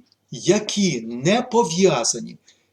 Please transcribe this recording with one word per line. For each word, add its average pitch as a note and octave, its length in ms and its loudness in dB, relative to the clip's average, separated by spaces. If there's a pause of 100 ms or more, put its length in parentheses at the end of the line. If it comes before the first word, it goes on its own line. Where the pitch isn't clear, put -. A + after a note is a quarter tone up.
(320)
які F3+ 720 0
не C3 400 0
пов'язані D#3+ 960 0 (360)